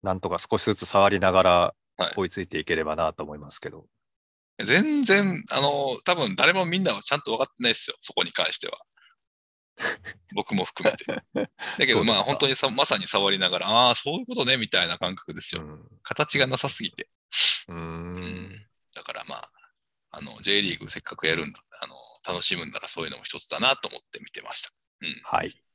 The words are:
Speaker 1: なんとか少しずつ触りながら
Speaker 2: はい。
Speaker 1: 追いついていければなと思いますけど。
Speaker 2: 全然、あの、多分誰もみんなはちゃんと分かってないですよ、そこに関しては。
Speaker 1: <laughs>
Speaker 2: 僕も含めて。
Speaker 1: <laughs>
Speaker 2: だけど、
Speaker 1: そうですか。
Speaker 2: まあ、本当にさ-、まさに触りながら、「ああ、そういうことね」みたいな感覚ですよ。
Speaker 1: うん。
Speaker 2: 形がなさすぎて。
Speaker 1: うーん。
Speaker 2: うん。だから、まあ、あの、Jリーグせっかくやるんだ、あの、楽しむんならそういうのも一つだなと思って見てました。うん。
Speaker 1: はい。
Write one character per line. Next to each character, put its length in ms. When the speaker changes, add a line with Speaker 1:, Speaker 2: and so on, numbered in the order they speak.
Speaker 1:
な 100
ん 80
と 80
か 80
少 200
し 60
ず 120
つ 100
触 240
り 100
な 140
が 100
ら 320
Speaker 2:
は 120
い。 60
Speaker 1:
追 100
い 40
つ 120
い 60
て 120
い 60
け 100
れ 80
ば 120
な 180
と 100
思 120
い 40
ま 120
す 100
け 80
ど。 160
Speaker 2:
全 380
然、 480
あ 100
の、 420
多 120
分 200
誰 180
も 120
み 140
ん 40
な 100
は 80
ち 100
ゃ 60
ん 40
と 100
分 80
か 40
っ 120
て 80
な 60
い 40
で 60
す 100
よ、 120
そ 120
こ 100
に 80
関 220
し 60
て 80
は。 120
Speaker 1:
<laughs> 400
Speaker 2:
僕 200
も 100
含 240
め 60
て。 100
Speaker 1:
<laughs> 0
Speaker 2:
だ 160
け 120
ど、 0
Speaker 1:
そ 0
う 20
で 100
す 100
か。 60
Speaker 2:
ま 160
あ、 40
本 160
当 80
に 80
さ-、 140
ま 160
さ 120
に 100
触 240
り 80
な 100
が 100
ら、 100
「あ 220
あ、 40
そ 200
う 40
い 40
う 20
こ 100
と 100
ね」 120
み 120
た 140
い 40
な 100
感 180
覚 180
で 80
す 140
よ。 60
Speaker 1:
う 40
ん。 220
Speaker 2:
形 340
が 100
な 100
さ 120
す 140
ぎ 80
て。 180
Speaker 1:
う 60
ー 20
ん。 420
Speaker 2:
う 20
ん。 480
だ 80
か 100
ら、 120
ま 100
あ、 160
あ 100
の、 200
J 200
リ 140
ー 40
グ 100
せ 100
っ 40
か 120
く 120
や 80
る 120
ん 60
だ、 100
あ 60
の、 80
楽 160
し 120
む 100
ん 60
な 80
ら 80
そ 140
う 40
い 20
う 40
の 60
も 60
一 160
つ 100
だ 100
な 180
と 100
思 100
っ 40
て 80
見 120
て 120
ま 100
し 80
た。 100
う 40
ん。 180
Speaker 1:
は 200
い。 200